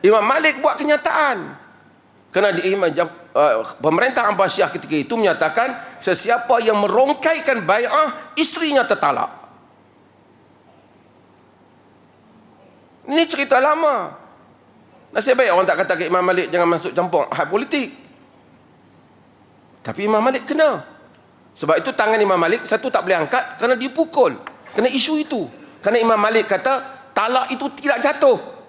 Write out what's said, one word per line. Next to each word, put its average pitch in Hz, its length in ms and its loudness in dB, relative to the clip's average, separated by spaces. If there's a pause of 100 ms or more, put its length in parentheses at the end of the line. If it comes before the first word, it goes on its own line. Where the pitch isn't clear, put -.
Imam 208 240 4
Malik 285 340 0
buat - 160 0
kenyataan. 294 920 -2 (640)
Kerana 196 180 4
di 175 160 -2
Imam 190 240 0
Jaf-, 165 400 -4
uh, 127 320 2 (160)
pemerintah 240 480 2
Abbasiyah 190 460 0
ketika 131 240 -6
itu 147 180 -4
menyatakan 214 880 -2
sesiapa 233 580 0
yang 220 220 2
merongkaikan 269 840 0
bai'ah, 240 720 -2
isterinya 302 480 0
tertalak. 143 480 -2 (3750)
Ini 320 160 2
cerita 285 400 0
lama. 285 640 -2 (880)
Nasib 254 240 0
baik 208 160 4
orang 185 120 4
tak 160 140 2
kata 190 140 0
ke 165 160 -4
Imam 180 100 2
Malik 180 300 0
jangan 175 160 2
masuk 170 240 -2
campur 170 400 0
hal 151 160 -2
politik. 233 420 -4 (1900)
Tapi 147 220 -8
Imam 214 160 2
Malik 262 240 0
kena. 285 400 0 (720)
Sebab 156 240 0
itu 170 160 -6
tangan 220 240 0
Imam 190 180 2
Malik 175 300 0
satu 254 240 -2
tak 180 160 -2
boleh 175 160 2
angkat - 320 -4
kerana 240 240 0
dipukul. 262 560 0 (400)
Kerana 247 160 2
isu 277 260 -2
itu. 262 300 -4 (320)
Kerana 220 240 0
Imam 226 160 2
Malik 220 320 2
kata 262 640 -2
talak 247 400 0
itu 277 240 -8
tidak 285 240 -2
jatuh. 285 320 4 (340)